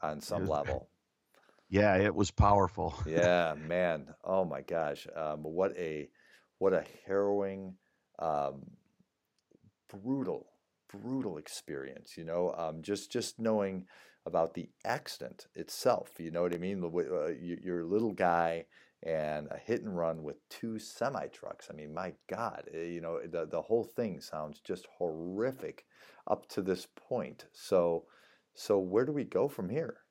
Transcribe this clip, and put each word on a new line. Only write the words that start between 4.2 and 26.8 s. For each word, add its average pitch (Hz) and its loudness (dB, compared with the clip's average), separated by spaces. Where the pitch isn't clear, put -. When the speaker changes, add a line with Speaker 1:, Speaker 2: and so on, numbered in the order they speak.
Speaker 1:
Oh 92 2
my 69 -6
gosh. 78 -2
Um, 78 -4
what 87 2
a, 78 -4
what 95 6
a 82 4
harrowing, 98 0
um, 71 -2
brutal, 107 -4
brutal 107 -6
experience, 69 -10
you 85 -10
know, 87 0
um, 80 -4
just, 101 -4
just - -4
knowing 101 0
about 82 2
the 85 -8
accident - -6
itself, - 0
you 82 -6
know 85 0
what 87 2
I 85 -4
mean? 92 -4
The 87 -2
way, 85 2
uh, 78 0
y-, 85 -4
your 87 -2
little 104 2
guy 85 4
and 76 -2
a - -6
hit - -2
and 101 -6
run 82 0
with 73 -8
two 113 -8
semi 110 -4
trucks. - -14
I 73 -12
mean, 76 -12
my 90 -6
God, 95 -6
eh, 82 -6
you 85 -6
know, 82 -4
the, 82 -4
the 80 -2
whole 113 2
thing 107 -6
sounds 76 -8
just - -6
horrific 90 -4
up - 0
to 104 -2
this 92 0